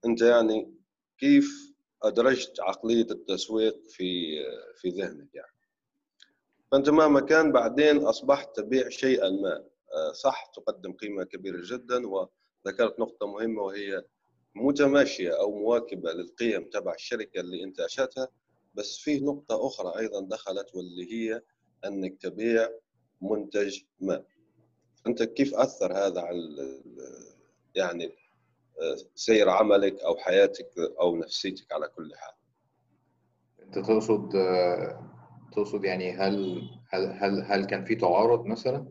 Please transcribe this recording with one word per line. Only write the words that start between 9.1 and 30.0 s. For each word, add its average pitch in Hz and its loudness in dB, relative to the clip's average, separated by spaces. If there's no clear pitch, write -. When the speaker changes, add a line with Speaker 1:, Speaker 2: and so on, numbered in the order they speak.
Speaker 1:
ما، 95 -2
آه، 78 -2
صح، - -2
تقدم 95 -8
قيمة 101 -8
كبيرة 92 -10
جدا، 120 -4
وذكرت 98 -4
نقطة 110 -4
مهمة 107 -4
وهي 98 -6
متماشية 139 2
أو 101 0
مواكبة 104 -2
للقيم 90 -4
تبع 90 -6
الشركة 107 -8
اللي 90 -8
أنت 95 -14
أنشأتها، 131 -4
بس - -10
فيه 143 -2
نقطة 135 -4
أخرى 92 -6
أيضا 104 -4
دخلت، 98 -8
واللي 90 -10
هي 113 -6
أنك 95 -8
تبيع 113 0
منتج 101 -2
ما. 95 -4
أنت 117 0
كيف 139 -2
أثر 104 0
هذا 95 0
على 87 -6
ال-، 69 -10
يعني، 87 -2
آه، 71 -2
سير 104 4
عملك 101 4
أو - 0